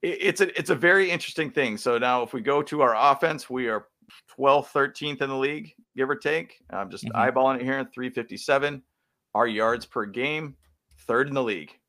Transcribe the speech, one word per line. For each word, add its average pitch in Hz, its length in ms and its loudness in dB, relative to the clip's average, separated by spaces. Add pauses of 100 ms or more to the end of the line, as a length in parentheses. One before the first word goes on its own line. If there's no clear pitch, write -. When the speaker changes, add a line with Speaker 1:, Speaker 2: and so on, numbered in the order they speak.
Speaker 1:
it, 170 200 -2
it's 202 200 2
a, 185 180 0
it's 165 100 -6
a 165 60 4
very 180 340 4
interesting 165 400 -4
thing. 120 280 -2
So 120 200 0
now 123 260 2
if 117 100 -8
we 127 80 -6
go 139 200 0
to 151 200 -2
our 120 140 4 (160)
offense, 156 380 -2
we 127 200 -4
are 107 180 -4 (400)
twelfth, 139 440 2
thirteenth 143 500 -2
in 139 80 -2
the 135 80 -4
league, 147 360 -4 (220)
give 131 140 -2
or 143 60 0
take. 160 420 -4 (120)
I'm 95 220 -8
just 95 140 -12
Speaker 2:
Mm-hmm. 110 120 -4 (200)
Speaker 1:
eyeballing 131 220 4
it 123 40 -8
here, 135 200 -2 (100)
three 127 160 -8
fifty-seven. 135 760 -2 (500)
Our 113 140 2
yards 113 380 0
per 113 200 -6
game, 147 500 -6 (440)
third 123 280 0
in 139 60 -8
the 135 100 0
league. 90 340 -6 (120)